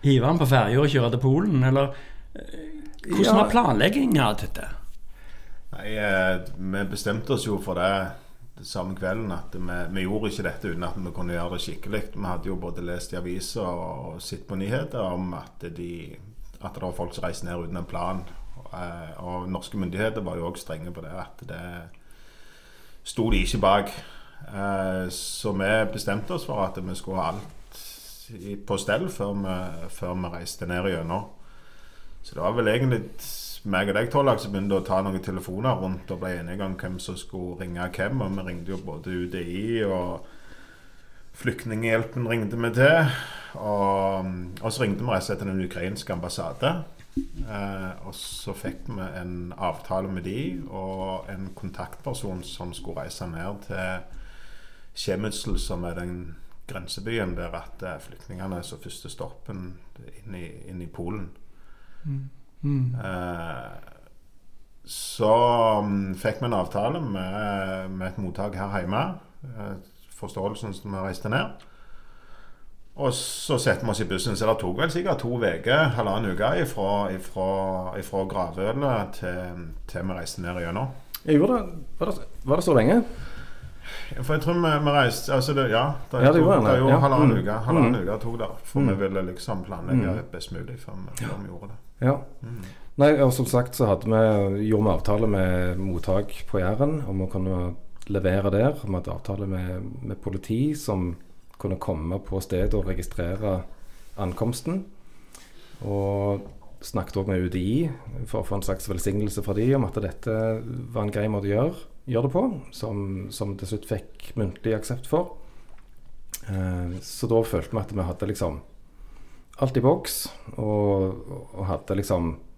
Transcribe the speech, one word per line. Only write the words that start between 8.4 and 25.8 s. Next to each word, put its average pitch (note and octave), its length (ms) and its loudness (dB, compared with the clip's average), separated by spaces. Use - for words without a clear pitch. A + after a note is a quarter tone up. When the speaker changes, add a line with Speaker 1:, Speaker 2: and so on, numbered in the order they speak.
Speaker 3:
det - 140 -14
samme F#2 260 -4
kvelden, F#2+ 400 -2
at - 240 -6
vi, F2 220 -2
vi F#2+ 100 0
gjorde G#2 240 0
ikke F#2 160 -4
dette F2 240 -4
uten E2+ 160 -2
at E2 80 -2
vi F2+ 160 -4
kunne F2 240 -2
gjøre F2 220 -2
det - 80 -2
skikkelig. G2+ 380 -2
Vi G2+ 80 -4
hadde F2+ 240 -2
jo F#2+ 80 -2
både F2 300 -4
lest F2 260 -6
i F2+ 80 -4
aviser F2+ 480 -4
og E2+ 560 -6
sett - 240 -10
på - 80 -4
nyheter G#2+ 480 -2
om F#2 300 -2
at - 420 -10
de, F2 160 -8
at F#2+ 120 -10
det - 80 -10
var F2+ 140 -4
folk F2 180 -4
som - 140 -4
reiste F2 220 -4
ned F2 180 -4
uten F2 100 -4
en E2+ 140 -6
plan. F2+ 320 -2
Eh, E2+ 380 -8
og F2+ 240 -4
norske F#2 300 -4
myndigheter G2 480 -2
var F2 140 -4
jo E2+ 80 -2
også F2+ 180 -8
strenge D#2+ 260 -8
på E2 120 -10
det, D#2 80 -10
at F2+ 340 -10
det E2+ 160 -10
sto A2+ 260 0
de G2 140 6
ikke A2 180 0
bak. G2 300 6
Eh, F#2+ 640 0
så - 460 -4
vi G2 140 2